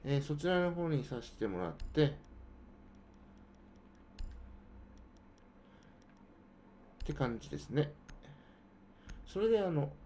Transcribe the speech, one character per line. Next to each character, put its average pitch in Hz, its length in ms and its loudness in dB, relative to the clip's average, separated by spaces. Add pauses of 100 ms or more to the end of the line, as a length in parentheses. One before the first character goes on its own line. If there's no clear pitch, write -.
え 139 120 4
ー、 - 20 2
そ 147 140 0
ち 147 100 -4
ら 180 140 6
の 180 100 4
方 170 180 0
に 143 160 2
さ 123 160 -4
せ - 120 -12
て 110 160 -2
も 92 100 -2
ら 90 120 0
っ 76 40 -6
て、 - 320 2
っ 143 40 2 (4000)
て 156 40 2
感 120 280 2
じ - 100 -12
で 147 80 -6
す - 140 -10
ね。 147 200 2 (1300)
そ - 140 -6
れ 226 100 6
で 226 100 8
あ 185 120 4
の 147 200 2 (140)